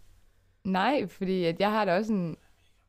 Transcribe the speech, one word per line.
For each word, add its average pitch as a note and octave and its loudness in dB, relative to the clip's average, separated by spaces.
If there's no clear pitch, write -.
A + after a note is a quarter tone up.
Nej, G3 0
fordi F#3 -2
at E3+ 0
jeg G3+ 2
har G#3+ 2
da F3+ 2
også A3 0
en F3 -2